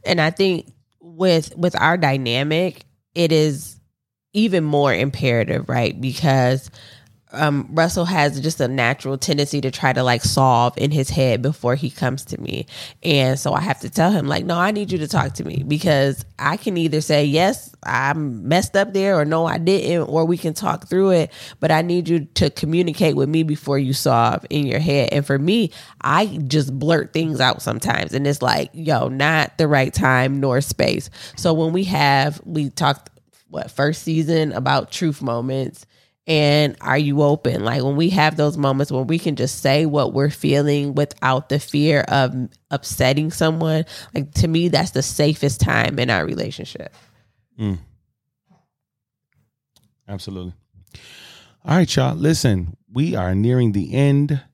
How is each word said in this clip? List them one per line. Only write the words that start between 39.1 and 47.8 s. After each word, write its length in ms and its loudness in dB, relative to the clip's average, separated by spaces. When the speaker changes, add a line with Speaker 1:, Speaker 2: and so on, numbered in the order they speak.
Speaker 1:
can 160 -4
just 240 -4
say 260 2
what 280 0
we're 160 2
feeling 680 0
without 540 -2
the 100 0
fear 480 2
of 260 2
upsetting 580 0
someone, 540 0
like, 200 -6
to 120 4
me, 220 2
that's 220 0
the 120 -2
safest 560 0
time 400 2
in 100 0
our 160 0
relationship. 680 -10
Speaker 2:
Mm. 180 -2